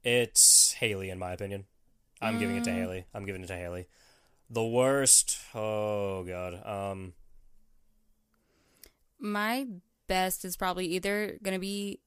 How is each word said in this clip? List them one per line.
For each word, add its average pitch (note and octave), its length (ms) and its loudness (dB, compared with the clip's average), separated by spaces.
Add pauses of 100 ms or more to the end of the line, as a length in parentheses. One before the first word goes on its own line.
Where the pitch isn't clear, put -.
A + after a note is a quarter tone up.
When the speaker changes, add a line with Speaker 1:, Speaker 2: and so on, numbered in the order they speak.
Speaker 1:
It's - 720 6
Haley, F#2+ 360 -2
in F#2 80 -8
my F2+ 140 -6
opinion. G2 340 -8 (540)
I'm A2+ 180 -2
giving G2 180 -2
it - 80 -2
to F#2 60 0
Speaker 2:
Mm. F#2 40 -2
Speaker 1:
Haley. F#2 300 -4 (100)
I'm G2+ 120 -8
giving F#2+ 160 -8
it F2+ 60 -12
to F#2+ 80 -6
Haley. F2 300 -8 (640)
The A2+ 140 -2
worst. B2+ 760 4 (160)
Oh, G#2+ 720 -2
God. F2+ 420 -8
Um, G2 460 -6 (2000)
Speaker 2:
My A3 460 -2 (400)
best F#3 380 -2
is F3+ 120 -8
probably F#3 300 -2
either G3 560 -2
gonna F#3+ 160 -2
be G3+ 480 -6